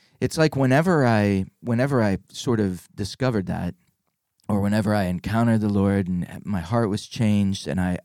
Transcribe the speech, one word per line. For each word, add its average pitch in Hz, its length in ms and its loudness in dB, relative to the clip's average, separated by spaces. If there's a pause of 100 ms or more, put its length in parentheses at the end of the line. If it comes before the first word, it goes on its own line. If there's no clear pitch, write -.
(200)
it's - 180 -4
like 156 200 2
whenever 143 480 4
I, 104 400 2 (160)
whenever 123 420 0
I 98 140 2 (120)
sort 117 300 -2
of 92 360 -4
discovered 104 500 -4
that, 87 300 -6 (760)
or 104 100 0
whenever 104 340 0
I 104 120 0
encountered 107 560 0
the 107 80 0
Lord 98 380 2
and 90 360 -6
my 98 160 -4
heart 107 300 -2
was 104 180 -6
changed 101 600 0
and 78 120 -2
I, 90 260 0